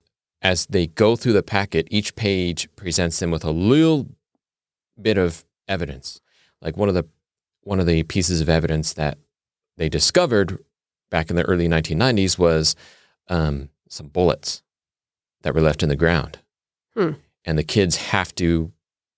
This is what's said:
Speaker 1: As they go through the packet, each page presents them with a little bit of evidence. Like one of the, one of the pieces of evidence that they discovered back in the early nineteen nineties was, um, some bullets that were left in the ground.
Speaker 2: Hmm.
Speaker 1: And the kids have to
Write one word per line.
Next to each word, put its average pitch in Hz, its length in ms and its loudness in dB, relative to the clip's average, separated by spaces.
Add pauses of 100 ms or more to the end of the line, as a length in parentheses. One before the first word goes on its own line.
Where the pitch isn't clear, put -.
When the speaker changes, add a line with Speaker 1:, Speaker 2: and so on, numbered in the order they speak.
(400)
Speaker 1:
As 92 260 0
they 87 200 0
go 110 300 2
through 117 180 0
the 95 80 4
packet, 98 480 -2
each 104 260 -2
page 92 500 -2 (100)
presents 87 420 -2
them 87 120 -2
with 80 140 -2
a 80 60 -2
little 135 580 2 (920)
bit 104 180 0
of 87 260 0 (240)
evidence. 80 540 -8 (400)
Like 82 160 -8
one 101 100 2
of 92 60 2
the, 87 100 0 (560)
one 98 180 -4
of 90 80 2
the 82 180 4
pieces 87 360 0
of 76 80 0
evidence 80 460 0
that 76 240 -4 (580)
they - 140 -2
discovered 101 680 2 (520)
back 82 180 -2
in 85 80 -2
the 87 80 2
early 87 240 2
nineteen 80 300 0
nineties 104 400 2
was, 80 360 2 (540)
um, 76 400 -2 (220)
some - 180 -16
bullets 85 540 0 (800)
that 76 120 -4
were 80 60 2
left 76 220 2
in 78 80 0
the 71 60 0
ground. 82 420 0 (560)
Speaker 2:
Hmm. 175 180 0 (340)
Speaker 1:
And 80 100 0
the 78 80 0
kids 92 320 0
have - 380 -4
to 82 380 0 (460)